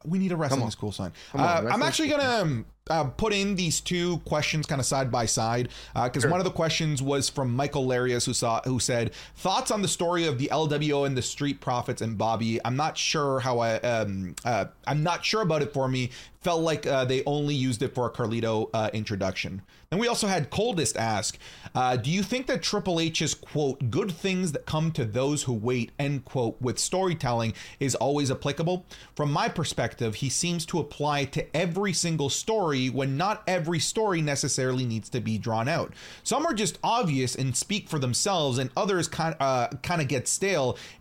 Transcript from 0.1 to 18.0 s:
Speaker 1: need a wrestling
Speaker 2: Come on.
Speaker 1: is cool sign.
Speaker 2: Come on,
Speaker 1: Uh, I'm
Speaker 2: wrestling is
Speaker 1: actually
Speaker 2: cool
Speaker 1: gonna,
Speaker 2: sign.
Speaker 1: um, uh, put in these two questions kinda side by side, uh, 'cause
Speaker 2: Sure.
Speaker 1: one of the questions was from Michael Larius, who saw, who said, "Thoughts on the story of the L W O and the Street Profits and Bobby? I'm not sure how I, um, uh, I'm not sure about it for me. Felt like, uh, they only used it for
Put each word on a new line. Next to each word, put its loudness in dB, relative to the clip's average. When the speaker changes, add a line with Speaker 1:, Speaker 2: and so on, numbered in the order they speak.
Speaker 1:
need 2
a 0
wrestling 2
Speaker 2:
Come 2
on. 0
Speaker 1:
is -8
cool -4
sign. -6
Speaker 2:
Come 0
on, 6
Speaker 1:
Uh, 4
I'm 2
Speaker 2:
wrestling 2
is 2
Speaker 1:
actually 0
Speaker 2:
cool 2
Speaker 1:
gonna, 2
Speaker 2:
sign. 2
Speaker 1:
um, 0
uh, 2
put 0
in 2
these 2
two 0
questions 0
kinda -2
side 0
by 0
side, 0
uh, 2
'cause 0
Speaker 2:
Sure. 6
Speaker 1:
one 4
of 2
the 0
questions 0
was 2
from -2
Michael 0
Larius, 2
who 0
saw, 0
who 2
said, 2
"Thoughts 0
on 2
the 0
story 2
of 0
the -2
L 2
W 2
O 4
and 0
the 0
Street -2
Profits -2
and -4
Bobby? 2
I'm 0
not -2
sure 0
how 0
I, 2
um, -2
uh, 2
I'm 0
not 0
sure 2
about 2
it -2
for 2
me. 0
Felt 0
like, 0
uh, 2
they 0
only 0
used 0
it -2
for 0